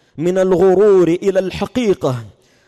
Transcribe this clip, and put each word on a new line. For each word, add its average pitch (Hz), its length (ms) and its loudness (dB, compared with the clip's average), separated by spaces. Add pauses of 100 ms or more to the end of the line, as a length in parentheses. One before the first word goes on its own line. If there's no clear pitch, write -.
(180)
من 180 200 -2
الغرور 185 680 2
إلى 185 300 -2
الحقيقة. 180 840 -4 (440)